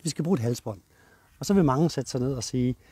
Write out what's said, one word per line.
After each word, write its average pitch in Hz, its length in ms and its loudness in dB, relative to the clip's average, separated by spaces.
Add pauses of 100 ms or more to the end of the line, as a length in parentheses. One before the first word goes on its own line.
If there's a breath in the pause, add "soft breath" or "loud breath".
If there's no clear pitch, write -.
vi 160 60 -4
skal 151 140 -4
bruge 180 100 0
et 123 80 0
halsbånd. 113 380 -4 (600 soft breath)
Og - 60 -8
så 208 80 2
vil 196 100 6
mange 147 260 4
sætte - 200 -6
sig 127 100 -4
ned 131 140 -2
og 117 100 -6
sige, 127 320 -2 (160 soft breath)